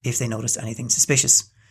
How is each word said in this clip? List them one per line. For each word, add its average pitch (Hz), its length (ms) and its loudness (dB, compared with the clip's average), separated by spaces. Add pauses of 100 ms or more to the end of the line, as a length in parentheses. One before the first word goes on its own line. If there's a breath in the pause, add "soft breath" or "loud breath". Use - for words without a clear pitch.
if 123 160 -2
they 123 80 -4
notice 113 300 -4
anything 117 320 -6
suspicious, - 600 2 (220 soft breath)